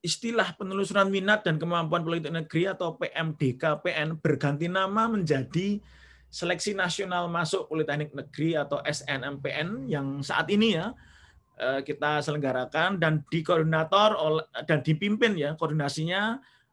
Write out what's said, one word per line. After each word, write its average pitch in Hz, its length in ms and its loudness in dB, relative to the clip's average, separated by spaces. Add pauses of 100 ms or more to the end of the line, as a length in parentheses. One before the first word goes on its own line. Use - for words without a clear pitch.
istilah 190 540 0
penelusuran 196 500 2
minat 196 380 2
dan 160 100 2
kemampuan 165 480 0
politik 165 300 -2
negeri 165 340 0
atau 180 300 -4
P 165 180 -4
M 160 220 -2
D 127 180 2
K 151 240 0
P 175 160 -2
N 156 240 -2
berganti 147 460 0
nama 196 420 2
menjadi 180 720 0 (480)
Seleksi 180 480 -4
Nasional 180 560 -2
Masuk 165 400 -2
Politeknik 151 400 -2
Negeri 147 400 -4
atau 143 320 -2
S 147 240 -4
N 135 160 -4
M 139 160 -8
P 143 80 -4
N 214 400 -6
yang 139 320 -2
saat 156 320 -2
ini, 208 240 4
ya, 196 160 -4 (640)
eh, 135 240 -2
kita 147 400 0
selenggarakan 147 800 0
dan 156 320 4
dikoordinator 160 800 4
oleh, 156 320 0 (240)
dan 147 160 4
dipimpin, 202 560 2
ya, 147 160 -2
koordinasinya 160 800 -2 (360)